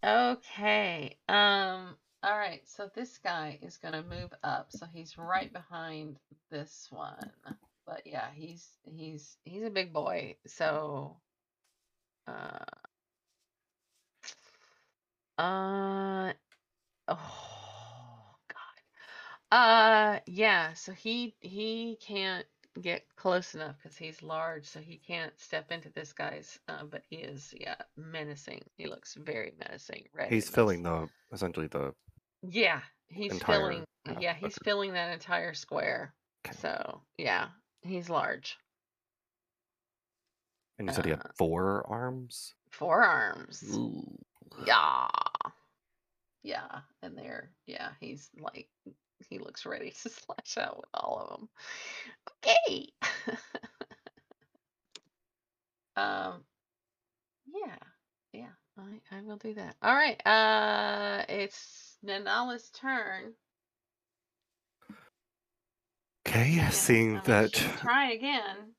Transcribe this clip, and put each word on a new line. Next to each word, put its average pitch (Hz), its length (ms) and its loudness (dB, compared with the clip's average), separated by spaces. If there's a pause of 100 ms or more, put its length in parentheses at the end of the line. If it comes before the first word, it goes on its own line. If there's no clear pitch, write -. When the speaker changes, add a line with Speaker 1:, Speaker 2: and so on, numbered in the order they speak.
Speaker 1:
Okay, 208 1200 2
um, 190 720 4 (260)
all 208 140 2
right, 196 300 -4
so 202 260 -12
this 247 240 -10
guy 160 440 -4
is 170 160 -16
gonna 160 260 -8
move 175 300 -10 (100)
up, - 280 -4
so - 140 -14
he's 165 320 -18
right 180 340 -2
behind 160 680 -12 (300)
this 151 420 -12
one. - 400 -12 (540)
But - 220 -12
yeah, 127 240 -8
he's, 165 540 -18
he's, 156 580 -16
he's 190 200 -10
a 226 60 -4
big 190 220 -2
boy, 156 460 -2 (100)
so, 151 760 -4 (1040)
uh, - 360 -10 (2750)
uh, 190 960 0 (760)
oh, - 1300 -10 (140)
God. - 320 -16 (760)
Uh, 220 680 10
yeah, 180 460 4
so 190 200 -12
he, 226 480 -4
he 220 600 -6
can't 190 460 -4 (340)
get 170 260 -4 (100)
close 180 380 2
enough 151 280 -10
'cause - 140 -20
he's 160 260 -14
large, 160 440 -4
so 156 140 -14
he 165 160 -18
can't 170 420 -8
step 156 320 -6
into 160 200 -8
this 156 220 -10
guy's, 151 460 -8 (100)
uh, 151 160 -10
but - 240 -12
he 160 80 -12
is, 143 420 -14
yeah, - 180 -8 (200)
menacing. 151 680 -10 (140)
He - 100 -10
looks - 280 -12
very 143 440 -8
menacing, - 540 -14
red 131 220 0
Speaker 2:
He's 107 140 0
Speaker 1:
in - 0 -
Speaker 2:
filling 98 340 4
Speaker 1:
this. - 0 -
Speaker 2:
the, 82 260 0 (220)
essentially 85 360 -4
the 69 260 -4 (480)
Speaker 1:
Yeah, 180 400 0 (260)
he's 165 320 -6
Speaker 2:
entire - 20 -8
Speaker 1:
filling, 76 440 2 (200)
Speaker 2:
half. 156 120 -8
Speaker 1:
yeah, 170 160 -2
he's 196 240 -8
Speaker 2:
Okay. - 20 -12
Speaker 1:
filling 202 340 0
that 175 200 -2
entire 170 400 -4
square. - 640 -4 (300)
Speaker 2:
Okay. - 140 -12
Speaker 1:
So, - 460 -6 (120)
yeah, 95 340 0 (300)
he's 175 280 -8
large. - 480 -2 (2250)
Speaker 2:
And 98 80 -4
you 131 60 -4
said 110 120 0
he 82 60 2
had 73 100 -2
Speaker 1:
Uh, - 160 -14
Speaker 2:
four 92 500 2
arms? 123 680 -8 (160)
Speaker 1:
four 175 320 4
arms. 120 600 2
Speaker 2:
Ooh. 113 540 -6 (380)
Speaker 1:
Yeah. 76 520 6 (1400)
Yeah, - 380 -8 (200)
and - 160 -16
they're, - 340 -12 (140)
yeah, - 340 -10
he's, - 300 -14 (100)
like, - 300 -12 (600)
he 95 100 -12
looks - 260 -14
ready - 260 -8
<laughs> - 120 -16
to - 60 -10
slash - 480 -10
out - 200 -4
with - 160 -16
all - 260 -2
of - 220 -10
'em. 220 80 -16 (960)
Okay. 679 560 4
<laughs> - 380 -4 (2500)
Um, 95 500 -2 (1000)
yeah, 320 320 -8 (560)
yeah, 226 180 -14 (260)
I, 202 240 -16 (100)
I 196 100 -12
will 208 160 -12
do 214 180 -10
that. 185 260 -10
All 240 140 8
right, 285 300 4
uh, 208 1040 6
it's - 760 -8
Nanala's 208 680 -2
turn. 226 640 -4 (3000)
Speaker 2:
Okay, 143 440 6
Speaker 1:
And, - 0 -
Speaker 2:
seeing 113 540 6
Speaker 1:
uh, - 0 -
Speaker 2:
that 107 280 8
Speaker 1:
she'll - 200 2
try 254 380 2
again, 220 680 -4